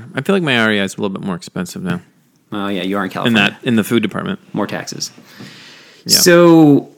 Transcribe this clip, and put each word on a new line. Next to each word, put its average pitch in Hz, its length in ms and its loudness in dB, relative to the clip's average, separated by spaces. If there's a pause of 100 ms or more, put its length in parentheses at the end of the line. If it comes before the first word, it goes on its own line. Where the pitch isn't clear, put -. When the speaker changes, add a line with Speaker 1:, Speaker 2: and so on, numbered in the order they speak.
(140)
Speaker 1:
I 131 80 -6
feel 196 140 -2
like 185 80 -2
my 135 160 0
R 110 120 2
E 104 80 0
I 98 40 -2
is 98 120 -6
a - 60 -10
little 104 160 -4
bit - 80 -10
more 95 100 -6
expensive 90 460 -12
now. 87 200 -6 (520)
Speaker 2:
Oh, 101 140 -8
yeah, 98 160 -6
you 95 140 -4
are 101 60 -2
in 92 60 -6
Speaker 1:
In - 40 -18
Speaker 2:
California. 107 280 0 (100)
Speaker 1:
that, - 160 -20
in 117 100 0
the 107 80 0
food 117 180 -2
department. 95 340 -8 (160)
Speaker 2:
More 101 140 -6
taxes. - 420 -12 (960)
Speaker 1:
Yeah. 180 120 2
Speaker 2:
So, 170 800 6